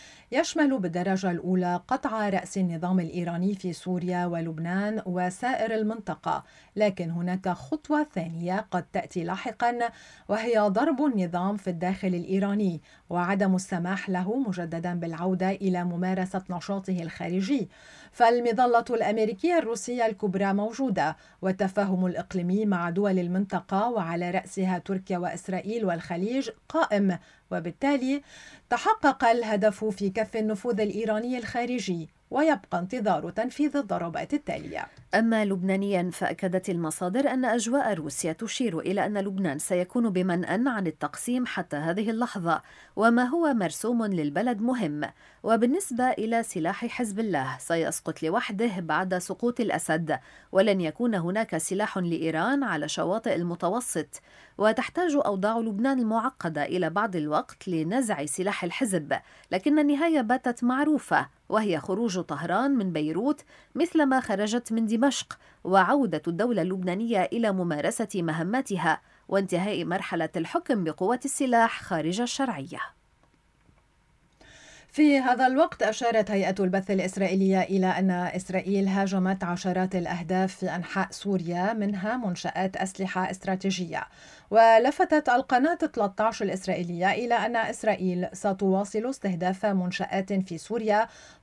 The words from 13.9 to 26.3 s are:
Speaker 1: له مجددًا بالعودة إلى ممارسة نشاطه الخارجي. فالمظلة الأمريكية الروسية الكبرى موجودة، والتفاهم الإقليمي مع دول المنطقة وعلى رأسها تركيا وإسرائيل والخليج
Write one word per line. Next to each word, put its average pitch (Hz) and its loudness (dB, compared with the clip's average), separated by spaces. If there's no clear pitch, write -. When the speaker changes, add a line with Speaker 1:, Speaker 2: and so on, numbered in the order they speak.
Speaker 1:
له 185 -2
مجددًا 175 -4
بالعودة 175 -2
إلى 185 0
ممارسة 185 -2
نشاطه 185 -4
الخارجي. 185 -2
فالمظلة 240 4
الأمريكية 233 2
الروسية 240 -2
الكبرى 196 0
موجودة، 202 0
والتفاهم 190 0
الإقليمي 185 -2
مع 175 0
دول 190 2
المنطقة 190 -2
وعلى 175 -2
رأسها 185 -2
تركيا 190 -4
وإسرائيل 185 -4
والخليج 185 -2